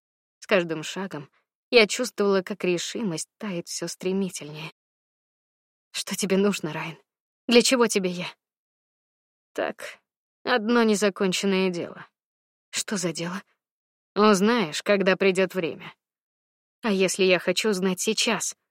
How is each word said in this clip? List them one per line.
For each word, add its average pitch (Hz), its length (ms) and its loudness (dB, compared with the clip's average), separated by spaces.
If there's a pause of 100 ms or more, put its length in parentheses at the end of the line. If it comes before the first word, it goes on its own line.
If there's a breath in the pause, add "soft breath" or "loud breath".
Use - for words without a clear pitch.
(380)
С - 80 -20
каждым 170 360 0
шагом 185 460 -10 (420)
я 226 160 8
чувствовала, 202 560 0
как 196 220 -8
решимость 180 640 -4 (100)
тает 180 300 -8
все - 200 -8
стремительнее. 165 840 -6 (1160)
«Что - 260 -8
тебе 190 200 0
нужно, 190 360 0
Райан? 160 240 -8 (520)
Для 240 120 6
чего 240 260 4
тебе 190 240 0
я?» 175 240 -10 (1160)
«Так, - 460 -8 (460)
одно 240 400 2
незаконченное 190 880 0
дело». - 360 -8 (640)
«Что - 260 -4
за 170 160 -2
дело?» 175 300 -8 (720)
«Узнаешь, 208 680 4
когда 190 340 2
придет 185 380 2
время». 170 380 -6 (920)
«А 233 80 0
если 190 320 2
я 185 160 6
хочу 190 340 0
знать 185 280 -2
сейчас - 560 -2 (140)